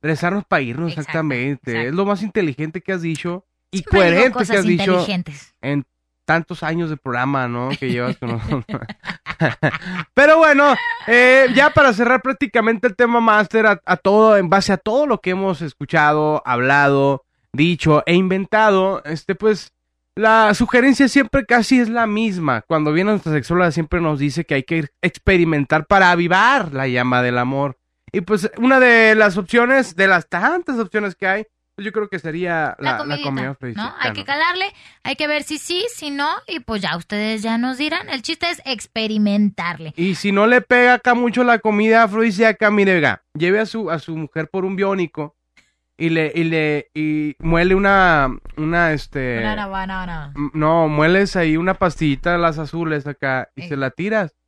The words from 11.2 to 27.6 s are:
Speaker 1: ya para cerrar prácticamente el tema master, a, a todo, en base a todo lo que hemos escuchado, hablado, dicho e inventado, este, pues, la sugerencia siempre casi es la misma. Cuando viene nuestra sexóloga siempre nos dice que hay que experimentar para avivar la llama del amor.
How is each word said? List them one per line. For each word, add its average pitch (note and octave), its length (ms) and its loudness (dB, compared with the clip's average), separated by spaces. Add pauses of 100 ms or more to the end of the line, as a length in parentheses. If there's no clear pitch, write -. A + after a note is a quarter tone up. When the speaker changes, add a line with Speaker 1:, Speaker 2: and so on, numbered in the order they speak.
Speaker 1:
ya C#4 180 6
para C4+ 220 4
cerrar A#3+ 280 2
prácticamente A3+ 680 -2
el F#3+ 80 0
tema A#3 240 2
master, A3 460 2
a, G#3 200 2
a F3+ 120 0
todo, G#3+ 400 4
en F3+ 120 0
base G3 240 2
a F3+ 40 0
todo C4 280 0
lo A#3+ 140 -2
que F#3 120 -4
hemos F#3 300 -4
escuchado, D3+ 840 0
hablado, C#3 800 2 (280)
dicho D#3 520 2
e E3+ 100 2
inventado, F#3+ 880 2
este, D#3+ 300 -8
pues, G#3+ 360 -2 (440)
la A3 380 4
sugerencia B3 540 2
siempre C4+ 380 0
casi A#3+ 340 2
es A3+ 100 0
la A#3 180 -2
misma. F3+ 600 -2
Cuando D3+ 240 0
viene F#3+ 200 0
nuestra E3+ 200 -2
sexóloga E3+ 400 0
siempre E3 300 -2
nos D3+ 180 -2
dice D3 260 -2
que D3 100 -4
hay C3+ 80 -2
que D#3+ 240 -4 (140)
experimentar D#3+ 840 0
para F#3+ 240 6
avivar F3+ 640 2
la C3+ 140 -4
llama B2 340 2
del B2 160 0
amor. C3+ 400 -2 (340)